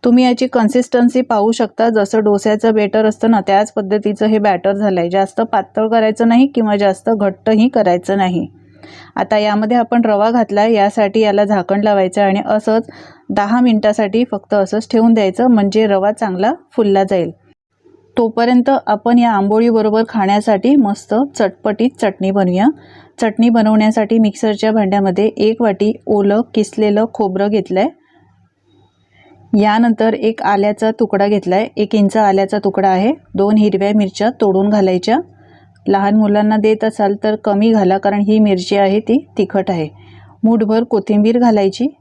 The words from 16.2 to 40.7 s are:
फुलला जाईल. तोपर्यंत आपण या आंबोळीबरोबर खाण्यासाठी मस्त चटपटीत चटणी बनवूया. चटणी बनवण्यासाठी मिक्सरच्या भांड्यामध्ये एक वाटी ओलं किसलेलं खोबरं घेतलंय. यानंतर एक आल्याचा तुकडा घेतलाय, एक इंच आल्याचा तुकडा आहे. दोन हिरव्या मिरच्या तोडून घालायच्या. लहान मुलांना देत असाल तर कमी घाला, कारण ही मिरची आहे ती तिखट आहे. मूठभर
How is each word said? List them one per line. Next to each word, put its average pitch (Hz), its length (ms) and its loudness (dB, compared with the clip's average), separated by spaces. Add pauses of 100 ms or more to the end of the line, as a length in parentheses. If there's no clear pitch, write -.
फुलला 196 320 0
जाईल. 180 260 -2 (840)
तोपर्यंत 233 520 0 (180)
आपण 233 320 0
या 240 120 2
आंबोळीबरोबर 220 800 0
खाण्यासाठी 208 680 0
मस्त 208 380 -2 (220)
चटपटीत 220 540 -2 (100)
चटणी 190 300 -2
बनवूया. 196 360 0 (540)
चटणी 226 280 0
बनवण्यासाठी 220 680 2
मिक्सरच्या 214 540 -2
भांड्यामध्ये 196 540 0 (120)
एक 226 240 0
वाटी 208 280 0 (160)
ओलं 202 340 0 (140)
किसलेलं 214 600 0
खोबरं 196 340 -2
घेतलंय. 202 400 -2 (1600)
यानंतर 220 640 2
एक 226 280 -4
आल्याचा 208 480 0
तुकडा 208 360 -2
घेतलाय, 202 400 0 (100)
एक 208 180 -4
इंच 202 220 2
आल्याचा 196 420 0
तुकडा 196 300 -2
आहे. 190 240 0 (220)
दोन 202 240 2
हिरव्या 202 360 0
मिरच्या 208 360 -2 (100)
तोडून 196 280 2
घालायच्या. 196 500 0 (680)
लहान 196 300 0
मुलांना 214 420 2
देत 220 260 0
असाल 202 400 -2
तर 214 200 -2
कमी 208 280 2
घाला, 196 260 2
कारण 202 220 -2
ही 214 200 2
मिरची 196 360 0
आहे 196 240 2
ती 247 240 -2 (140)
तिखट 190 320 -2
आहे. 160 180 -4 (540)
मूठभर 220 420 0